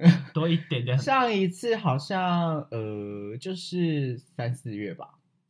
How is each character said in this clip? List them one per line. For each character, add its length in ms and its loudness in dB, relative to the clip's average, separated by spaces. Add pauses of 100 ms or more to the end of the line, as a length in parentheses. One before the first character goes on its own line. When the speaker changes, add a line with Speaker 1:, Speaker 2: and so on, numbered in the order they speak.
(120)
Speaker 1:
<laughs> 200 -4
Speaker 2:
多 160 0
一 80 4
点 280 -4
点。 140 0
Speaker 1:
上 340 2
一 160 2
次 280 -2
好 220 0
像， 720 0
呃， 680 -8
就 160 -8
是 640 -2
三 380 -6
四 200 -10
月 200 -6
吧。 240 -18 (320)